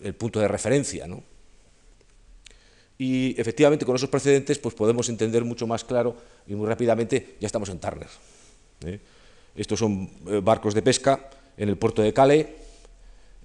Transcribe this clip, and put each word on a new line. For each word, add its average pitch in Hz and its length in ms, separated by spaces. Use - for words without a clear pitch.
el 92 100
punto 110 260
de 101 80
referencia, 104 600
¿no? - 160
Y 131 420
efectivamente 147 420
con 127 120
esos 127 140
precedentes 139 500
pues 113 160
podemos 117 340
entender 113 340
mucho 120 220
más 113 180
claro 120 320
y 101 60
muy 107 140
rápidamente, 113 720
ya 104 60
estamos 104 220
en 87 100
Turner, - 300
¿eh? 95 140
Estos 104 240
son, 101 300
eh, 101 160
barcos 107 320
de 110 60
pesca 135 480
en 104 140
el 95 80
puerto 110 240
de 107 120
Calais, 143 340